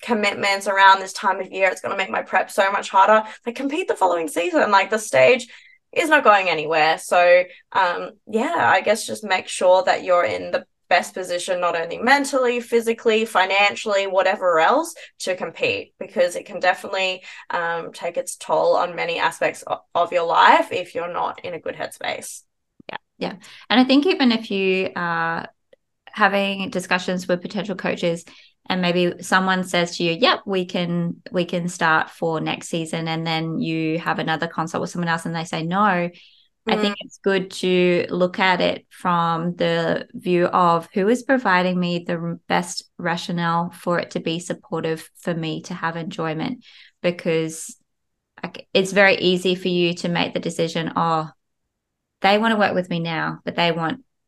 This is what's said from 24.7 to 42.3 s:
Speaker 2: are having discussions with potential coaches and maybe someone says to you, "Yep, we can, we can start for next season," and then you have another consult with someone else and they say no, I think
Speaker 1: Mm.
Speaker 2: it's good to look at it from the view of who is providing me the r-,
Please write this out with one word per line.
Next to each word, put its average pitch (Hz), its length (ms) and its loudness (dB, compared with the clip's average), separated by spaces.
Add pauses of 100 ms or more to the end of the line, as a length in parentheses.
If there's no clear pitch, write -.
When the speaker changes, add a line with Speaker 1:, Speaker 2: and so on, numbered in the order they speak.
Speaker 2:
are 165 540 -4 (640)
having 196 580 0
discussions 185 580 -4
with 180 140 0
potential 185 340 -6
coaches 175 520 -4 (420)
and 185 140 -2
maybe 175 400 2
someone 190 420 2
says 175 320 -2
to 175 80 -2
you, 170 80 2
"Yep, 226 320 2
we 185 220 -2
can, 175 640 -2
we 180 160 -2
can 175 240 -4
start 160 400 0
for 160 280 -2
next 160 300 -6
season," 165 400 -4
and 165 180 -4
then 160 340 -2
you 160 380 -2
have 160 200 -4
another 160 280 -2
consult 170 360 -4
with 175 80 -6
someone 175 180 -4
else 165 160 -2
and 165 100 -4
they 165 100 -4
say 165 180 -6
no, 175 480 0 (540)
I 220 120 0
think 202 180 0
Speaker 1:
Mm. - 60 -14
Speaker 2:
it's - 180 -20
good 190 320 0
to 180 580 2
look 180 300 0
at 185 220 2
it - 280 0
from 170 680 0
the 170 580 0
view 175 320 2
of 170 480 2
who 196 140 2
is 247 160 2
providing 185 560 2
me 175 260 -2
the 175 100 -4
r-, 170 300 -6